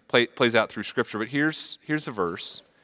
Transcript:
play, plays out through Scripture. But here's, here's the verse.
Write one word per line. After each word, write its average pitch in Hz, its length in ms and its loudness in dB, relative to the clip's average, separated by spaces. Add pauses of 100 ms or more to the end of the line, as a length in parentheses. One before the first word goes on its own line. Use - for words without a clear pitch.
play, 120 180 6
plays 120 280 2
out 110 160 4
through 107 120 -8
Scripture. - 360 -4
But 110 100 -2
here's, 147 520 -2
here's 151 240 -4
the 156 60 -6
verse. 98 520 -4 (220)